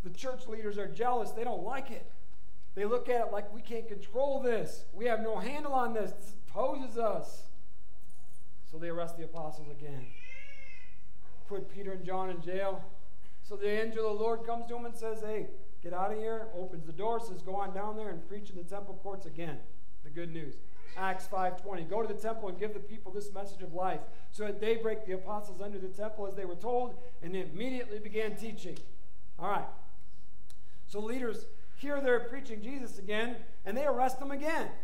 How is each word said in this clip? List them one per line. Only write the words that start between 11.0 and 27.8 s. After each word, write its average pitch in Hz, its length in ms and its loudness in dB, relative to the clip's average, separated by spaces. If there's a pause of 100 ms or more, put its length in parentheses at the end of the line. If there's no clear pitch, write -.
Put 196 220 0
Peter 196 240 0
and 175 120 0
John 185 240 0
in 175 100 0
jail. 185 440 0 (580)
So - 140 -2
the 196 120 0
angel 220 440 0
of 208 80 0
the 220 40 2
Lord 226 220 0
comes 233 220 0
to 233 80 0
him 240 100 0
and 233 100 0
says, 226 260 0
"Hey, 214 280 0 (320)
get 170 100 -2
out 185 200 0
of 214 80 0
here." 220 340 0
Opens 175 320 0
the 160 80 0
door, 220 260 0
says, 185 220 0
"Go 170 140 0
on 196 180 0
down 208 240 0
there 214 120 0
and 165 180 0
preach 202 240 0
in 180 60 -2
the 175 60 -2
temple 190 380 -2
courts 190 240 0
again." 151 380 0 (400)
The 147 80 -2
good 170 180 -2
news. 156 300 0 (360)
Acts 185 300 0
five 185 340 0
twenty. 190 240 0
"Go 202 200 0
to 220 40 0
the 202 140 0
temple 214 260 0
and 185 120 0
give 208 160 0
the 202 40 0
people 214 320 0
this 202 220 0
message 196 300 0
of 165 100 0
life." 175 280 0 (280)
So 208 160 0
at 196 140 0
daybreak, 214 480 2
the 185 60 0
apostles 190 480 0
entered 202 200 0
the 185 80 -2
temple 208 380 0
as 196 80 0
they 196 100 0
were 175 100 0
told 240 460 0 (220)
and 175 120 0
immediately 208 640 0